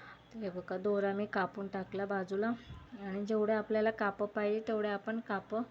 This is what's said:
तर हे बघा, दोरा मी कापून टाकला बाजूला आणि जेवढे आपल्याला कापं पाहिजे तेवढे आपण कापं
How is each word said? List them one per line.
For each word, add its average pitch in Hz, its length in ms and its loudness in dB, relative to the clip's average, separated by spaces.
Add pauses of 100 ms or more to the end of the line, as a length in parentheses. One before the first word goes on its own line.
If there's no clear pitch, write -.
(340)
तर 233 40 -10
हे 202 120 -2
बघा, 180 260 -4
दोरा 202 360 4
मी 208 140 0
कापून 196 420 0
टाकला 190 360 -4
बाजूला 196 480 0 (480)
आणि 202 260 -4
जेवढे 214 260 4
आपल्याला 214 380 4
कापं 208 360 0
पाहिजे 208 420 0
तेवढे 214 200 2
आपण 220 320 -2
कापं 214 500 -2